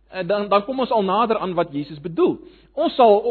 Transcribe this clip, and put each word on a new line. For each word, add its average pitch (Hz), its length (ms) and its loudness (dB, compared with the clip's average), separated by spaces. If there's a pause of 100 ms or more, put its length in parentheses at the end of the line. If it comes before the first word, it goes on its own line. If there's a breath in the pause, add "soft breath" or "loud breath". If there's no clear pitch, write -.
(120)
eh, 185 160 -8
dan, 208 240 -2
dan 202 160 0
kom 262 160 -2
ons 254 80 -4
al 202 160 0
nader 208 320 0
aan 175 160 -6
wat 165 160 -2
Jesus 147 320 -8
bedoel. 175 320 0 (400 loud breath)
Ons 294 240 -2
sal, 214 300 6